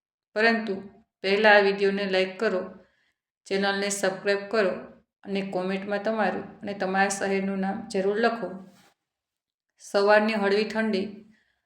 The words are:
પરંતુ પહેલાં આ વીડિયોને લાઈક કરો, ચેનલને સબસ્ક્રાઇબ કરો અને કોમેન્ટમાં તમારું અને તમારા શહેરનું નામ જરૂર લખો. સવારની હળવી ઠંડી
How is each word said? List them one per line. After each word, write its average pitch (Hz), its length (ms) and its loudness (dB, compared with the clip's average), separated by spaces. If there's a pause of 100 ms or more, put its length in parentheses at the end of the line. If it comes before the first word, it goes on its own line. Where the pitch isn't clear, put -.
(340)
પરંતુ 220 480 0 (400)
પહેલાં 208 340 6
આ - 20 8
વીડિયોને 196 460 2
લાઈક 190 360 0
કરો, 196 340 -2 (720)
ચેનલને 196 420 -2
સબસ્ક્રાઇબ 196 500 -2 (120)
કરો 208 200 2 (520)
અને 196 200 -6
કોમેન્ટમાં 190 600 -4
તમારું 214 580 -4
અને 202 140 -8
તમારા 190 340 0
શહેરનું 196 500 -4
નામ 196 300 -6
જરૂર 196 280 -2
લખો. 226 500 -4 (1120)
સવારની 208 540 4
હળવી 202 320 2
ઠંડી 214 600 -4 (420)